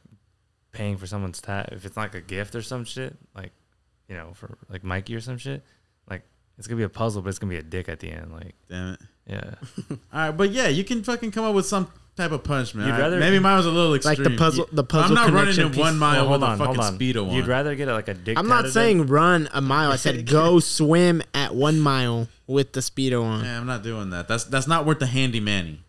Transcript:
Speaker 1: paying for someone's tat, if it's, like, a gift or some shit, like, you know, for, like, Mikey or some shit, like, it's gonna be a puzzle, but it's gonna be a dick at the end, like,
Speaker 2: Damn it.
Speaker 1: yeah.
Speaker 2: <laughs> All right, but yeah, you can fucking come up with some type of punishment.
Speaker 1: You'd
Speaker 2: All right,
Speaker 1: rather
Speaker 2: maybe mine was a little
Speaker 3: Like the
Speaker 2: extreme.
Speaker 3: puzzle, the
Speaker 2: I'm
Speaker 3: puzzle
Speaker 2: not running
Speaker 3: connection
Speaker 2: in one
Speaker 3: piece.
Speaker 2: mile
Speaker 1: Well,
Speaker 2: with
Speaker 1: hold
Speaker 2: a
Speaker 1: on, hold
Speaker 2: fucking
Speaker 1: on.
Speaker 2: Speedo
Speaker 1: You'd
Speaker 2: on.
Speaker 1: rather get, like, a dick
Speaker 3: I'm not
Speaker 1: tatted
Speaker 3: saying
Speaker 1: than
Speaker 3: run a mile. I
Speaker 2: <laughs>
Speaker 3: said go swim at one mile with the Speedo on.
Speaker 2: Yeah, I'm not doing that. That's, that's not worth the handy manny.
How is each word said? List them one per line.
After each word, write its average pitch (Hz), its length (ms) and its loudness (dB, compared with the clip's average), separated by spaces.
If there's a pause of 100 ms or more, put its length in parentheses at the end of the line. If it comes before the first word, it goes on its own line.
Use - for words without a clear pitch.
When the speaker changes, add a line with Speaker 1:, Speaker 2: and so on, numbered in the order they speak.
(720)
Speaker 1:
paying 101 240 -6
for 95 100 -14
someone's 98 340 -8
tat, 98 300 -8
if 92 140 -16
it's, 95 120 -14
like, 107 180 -8
a 90 60 -12
gift 92 340 -10
or 117 60 -8
some 123 240 -10
shit, 131 300 -12 (200)
like, 95 160 -16 (580)
you 95 80 -14
know, 82 160 -16
for, - 240 -20 (120)
like, 95 140 -12
Mikey 95 320 -6
or 113 60 -8
some 123 160 -10
shit, 139 260 -10 (460)
like, 92 140 -12 (340)
it's 107 100 -18
gonna 117 100 -6
be 113 60 -2
a 101 60 -2
puzzle, 110 320 -4
but 92 80 -6
it's 95 100 -8
gonna 101 120 -6
be 87 60 -6
a 78 60 -10
dick 87 240 -8
at 82 120 -10
the 85 120 -12
end, 80 220 -14
like, 85 220 -18 (140)
Speaker 2:
Damn 90 260 -10
it. - 40 -20 (280)
Speaker 1:
yeah. 101 260 -12 (240)
Speaker 2:
<laughs> - 120 -14
All 135 80 -10 (160)
right, 156 180 -2
but 196 200 0
yeah, 247 160 0
you 160 160 0
can 226 200 -2
fucking 240 280 -6
come 220 140 -4
up 214 100 0
with 196 100 2
some 190 220 -2 (300)
type 170 140 -2
of 143 120 -6
punishment. 117 440 -4
Speaker 1:
You'd 123 60 2
Speaker 2:
All 120 60 0
right, 139 60 4
Speaker 1:
rather 175 140 0
Speaker 2:
maybe 190 200 4
mine 196 180 6
was 185 80 4
a 170 60 2
little 165 200 4
Speaker 3:
Like 139 120 2
the 151 80 2
Speaker 2:
extreme. 139 260 2
Speaker 3:
puzzle, 160 340 2
the 151 120 2
Speaker 2:
I'm 123 40 -4
Speaker 3:
puzzle 160 280 4
Speaker 2:
not - 160 6
running 190 240 4
Speaker 3:
connection - 180 2
Speaker 2:
in 135 60 0
one 160 140 4
Speaker 3:
piece. 156 60 -2
Speaker 2:
mile 147 140 4 (140)
Speaker 1:
Well, 139 60 4
Speaker 2:
with 139 80 2
Speaker 1:
hold - 20 2
Speaker 2:
a - 20 2
Speaker 1:
on, 113 120 2 (100)
hold 131 100 0
Speaker 2:
fucking 107 160 0
Speaker 1:
on. 92 60 -8
Speaker 2:
Speedo 113 340 0
Speaker 1:
You'd 127 100 0
Speaker 2:
on. 117 60 -2
Speaker 1:
rather 143 260 0
get, 139 120 -4
like, 110 220 -2
a 101 40 -6
dick 95 240 -4
Speaker 3:
I'm 180 100 2
not 240 100 4
Speaker 1:
tatted 131 160 0
Speaker 3:
saying 226 260 4
Speaker 1:
than 151 80 2
Speaker 3:
run 156 460 4
a 139 80 -2
mile. 139 300 2
I 135 40 2
Speaker 2:
<laughs> - 20 -4
Speaker 3:
said 127 300 -2
go 165 320 6
swim 165 640 4 (120)
at 139 220 -2
one 151 240 2
mile 127 480 0 (200)
with 135 260 0
the 131 80 -4
Speedo 127 420 -2
on. 110 220 -2
Speaker 2:
Yeah, 120 140 -6
I'm 120 60 -8
not 123 160 -6
doing 107 300 -8
that. 87 160 -8
That's, 113 160 -2
that's 135 240 -2
not 160 180 0
worth 151 140 2
the 131 80 0
handy 127 320 0
manny. 90 500 -2